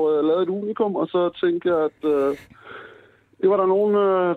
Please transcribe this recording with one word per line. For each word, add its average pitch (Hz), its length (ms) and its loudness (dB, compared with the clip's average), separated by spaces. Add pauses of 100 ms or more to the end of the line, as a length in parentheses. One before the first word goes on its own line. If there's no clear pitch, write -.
(120)
øh, 151 160 0
lavet 170 140 2
et 175 60 -2
unikum, 202 480 -4
og 151 180 -2
så 180 60 2 (220)
tænkte 175 300 0
jeg, 170 60 0 (100)
at, - 100 -10 (160)
øh, 139 220 0 (1040)
det 190 100 4
var 202 60 2
der 190 100 2
nogen, 202 280 2
øh, 190 420 2